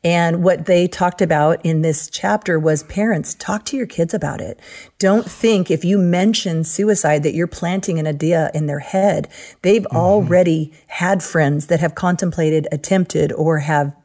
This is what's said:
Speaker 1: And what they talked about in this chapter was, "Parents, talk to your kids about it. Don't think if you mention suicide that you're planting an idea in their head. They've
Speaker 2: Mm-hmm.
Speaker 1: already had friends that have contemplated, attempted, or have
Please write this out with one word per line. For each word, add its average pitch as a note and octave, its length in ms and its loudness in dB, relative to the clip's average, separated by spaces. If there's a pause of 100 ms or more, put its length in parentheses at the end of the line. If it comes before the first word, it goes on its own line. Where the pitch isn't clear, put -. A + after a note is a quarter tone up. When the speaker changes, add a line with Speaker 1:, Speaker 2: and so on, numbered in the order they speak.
Speaker 1:
And E3+ 400 2
what E3+ 220 2
they F3+ 200 4
talked F3+ 340 -2
about D#3+ 460 2
in D#3+ 160 2
this D#3+ 260 -2
chapter G3 520 -2
was, D#3 240 0
"Parents, G3+ 500 -2
talk G#3 300 -6
to - 120 -8
your C4 100 -4
kids - 280 -4
about D3+ 260 -4
it. - 200 -12 (400)
Don't G3+ 280 2
think G#3+ 400 0
if D#3+ 160 0
you G3 140 2
mention F3+ 640 0
suicide D#3+ 640 0
that D3 100 0
you're E3 140 -2
planting F3+ 500 -4
an D#3 80 -2
idea D#3 480 0
in D3+ 120 -2
their D3 120 -4
head. F#3+ 480 0 (360)
They've G3+ 200 2
Speaker 2:
Mm-hmm. - 140 -6
Speaker 1:
already F3 760 2 (140)
had F#3 380 -2
friends D3 420 0
that E3 140 2
have E3 160 -2
contemplated, E3 760 0
attempted, D#3 640 0
or D#3 260 0
have D3 340 0 (120)